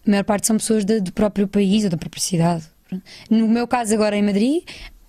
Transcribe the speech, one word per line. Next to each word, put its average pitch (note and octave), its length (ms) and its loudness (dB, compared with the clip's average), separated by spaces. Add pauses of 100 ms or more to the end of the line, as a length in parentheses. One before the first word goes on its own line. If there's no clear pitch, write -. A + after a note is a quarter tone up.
A - 20 4
maior G3+ 140 2
parte G3+ 240 -2
são A3 80 2
pessoas G#3+ 300 0
de, A3 160 0
do F3+ 100 -4
próprio G3+ 380 0
país G#3 340 2
ou G3+ 60 -2
da E3 80 -2
própria - 240 -10
cidade. E3 420 0 (680)
No A3 200 2
meu A#3 180 0
caso A#3 260 -2
agora G#3 220 2
em G#3 80 2
Madrid, A3 400 0 (460)